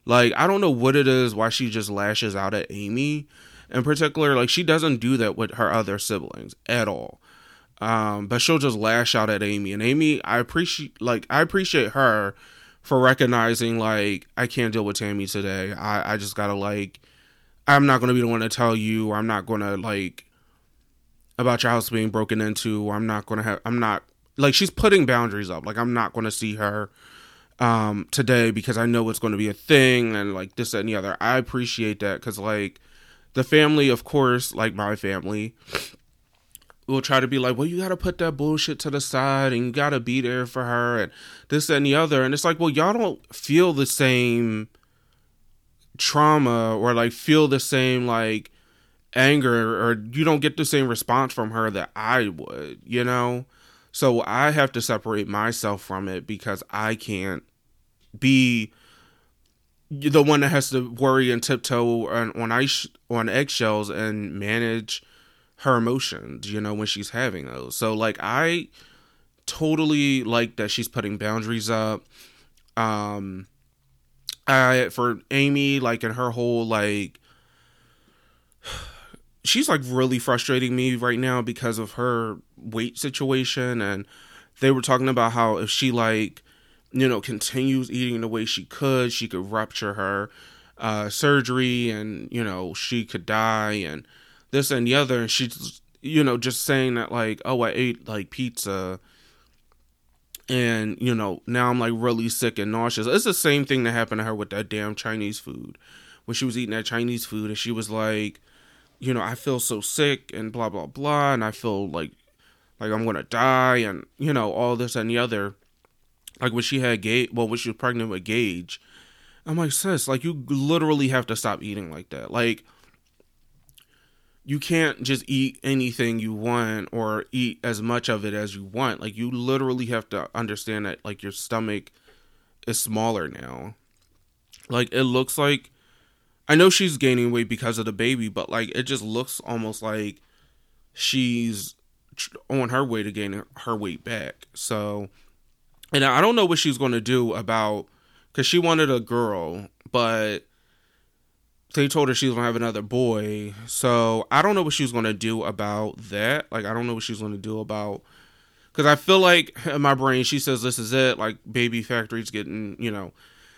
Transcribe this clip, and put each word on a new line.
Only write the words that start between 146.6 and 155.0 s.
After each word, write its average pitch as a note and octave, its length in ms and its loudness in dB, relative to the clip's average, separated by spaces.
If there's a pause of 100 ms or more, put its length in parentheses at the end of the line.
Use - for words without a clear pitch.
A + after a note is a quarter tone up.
gonna B2 220 0
do A#2+ 340 0
about, G#2+ 520 -2 (460)
'cause C3 140 0
she F3 120 4
wanted E3 320 4
a B2+ 80 2
girl, G2+ 680 -2 (240)
but A2+ 560 0 (1300)
they C#3+ 140 2
told C#3+ 200 2
her B2+ 60 2
she C3+ 120 0
was B2 80 2
gonna A#2+ 120 -2
have A#2 100 -2
another A2+ 260 -4
boy. G#2+ 720 -2 (120)
So A#2 640 2
I C#3 120 4
don't G3+ 120 4
know F#3+ 80 2
what D#3 100 -2
she D3 100 -2
was B2 100 -2
gonna A2+ 200 0